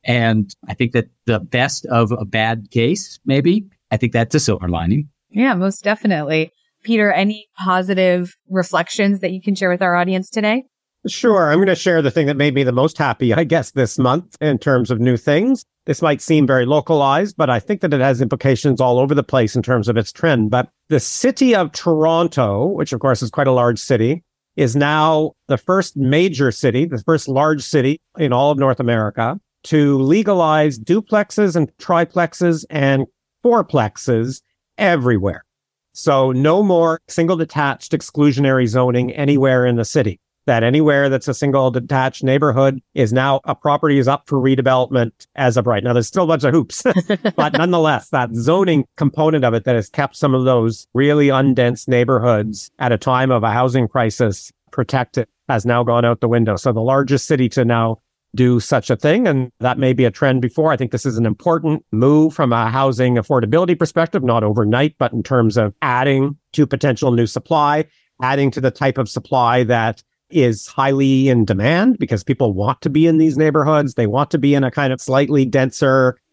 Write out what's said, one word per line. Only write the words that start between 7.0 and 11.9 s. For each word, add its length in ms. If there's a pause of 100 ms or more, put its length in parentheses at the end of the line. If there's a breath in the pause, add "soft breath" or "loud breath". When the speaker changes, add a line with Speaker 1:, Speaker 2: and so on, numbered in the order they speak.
Speaker 2:
any 360 (100)
positive 800 (120)
reflections 720
that 120
you 100
can 140
share 140
with 120
our 140
audience 340
today? 340 (420)
Speaker 3:
Sure. 460
I'm 80
gonna 160
share 260